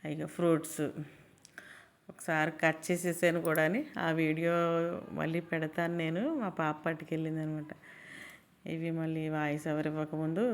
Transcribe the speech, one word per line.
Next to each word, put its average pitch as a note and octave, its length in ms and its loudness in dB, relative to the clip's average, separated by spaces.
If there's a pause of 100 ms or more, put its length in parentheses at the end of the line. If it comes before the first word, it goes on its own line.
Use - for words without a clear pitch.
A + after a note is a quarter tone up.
(100)
ఇక D#3 160 -4
ఫ్రూట్స్ E3 560 2 (1300)
ఒకసారి D#3+ 400 0 (120)
కట్ D#3+ 180 4 (100)
చేసేసాను E3+ 500 2
కూడా D#3+ 220 4
అని F3 180 4 (180)
ఆ E3 120 0
వీడియో D#3+ 420 2 (600)
మళ్ళీ D#3+ 280 0
పెడతాను E3 560 -2
నేను. E3 260 0 (120)
మా A#3+ 140 -2
పాప D#3 280 0 (100)
పట్టుకెళ్ళింది D#3+ 540 -2
అనమాట. D#3 320 -4 (960)
ఇవి E3 240 -2
మళ్ళీ D#3+ 380 0
వాయిస్ D3+ 400 0
ఓవర్ D3+ 180 0
ఇవ్వకముందు D#3 680 0